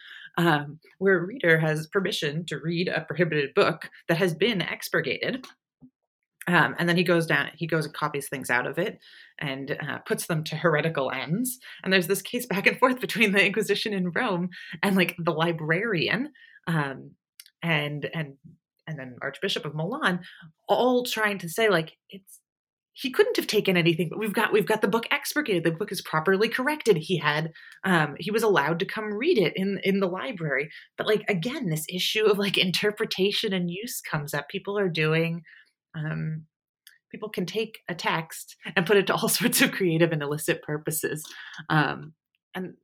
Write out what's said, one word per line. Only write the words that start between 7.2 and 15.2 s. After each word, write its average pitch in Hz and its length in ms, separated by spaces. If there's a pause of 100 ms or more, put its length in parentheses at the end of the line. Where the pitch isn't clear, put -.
down, 143 300
he 165 100
goes 160 200
and 156 100
copies 143 340
things 131 220
out 123 160
of 135 100
it - 220 (400)
and, 139 320
uh, 135 340
puts - 220
them 156 160
to 156 120
heretical 156 540
ends. 151 480 (260)
And 185 80
there's 185 140
this 190 160
case 240 240
back 190 220
and 208 100
forth 254 240
between 196 300
the 208 120
Inquisition 202 500
in 180 180
Rome 185 380 (340)
and, 190 120
like, 180 220
the 170 140